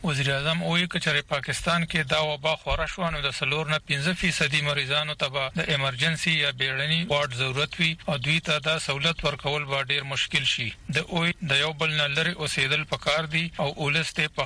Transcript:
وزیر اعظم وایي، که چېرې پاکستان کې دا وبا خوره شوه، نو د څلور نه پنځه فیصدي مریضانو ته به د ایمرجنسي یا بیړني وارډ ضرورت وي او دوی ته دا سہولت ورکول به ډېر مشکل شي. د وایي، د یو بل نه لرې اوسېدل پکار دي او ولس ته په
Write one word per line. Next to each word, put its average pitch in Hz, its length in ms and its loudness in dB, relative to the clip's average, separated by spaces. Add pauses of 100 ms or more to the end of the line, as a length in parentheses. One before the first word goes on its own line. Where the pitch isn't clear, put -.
وزیر 139 280 0
اعظم 156 320 0
وایي، 170 240 2
که 170 120 -2
چېرې 147 300 0
پاکستان 165 560 0
کې 160 260 -2
دا 156 140 4
وبا 151 300 0
خوره 147 360 -2
شوه، 175 220 -2
نو 147 80 -4
د 139 180 0
څلور 147 320 0
نه 151 160 2
پنځه 147 320 0
فیصدي 151 480 2
مریضانو 147 560 0
ته 143 60 0
به 135 260 -2
د 160 160 0
ایمرجنسي 147 640 2
یا 143 160 2
بیړني 135 480 0 (100)
وارډ 147 300 2
ضرورت 135 400 -2
وي 160 100 4 (160)
او 160 120 0
دوی 147 220 2
ته 151 280 0
دا 156 80 2 (100)
سہولت 160 400 0
ورکول 143 400 0
به 139 180 0
ډېر 139 280 -2
مشکل 135 400 0
شي. 120 160 -2 (280)
د 156 140 2
وایي، 170 240 2 (160)
د 139 140 4
یو 156 180 0
بل 156 140 2
نه 147 120 2
لرې 160 320 0
اوسېدل 147 440 0 (100)
پکار 151 400 0
دي 160 100 2 (200)
او 143 100 0 (120)
ولس 147 280 0
ته 156 140 0 (100)
په 139 80 0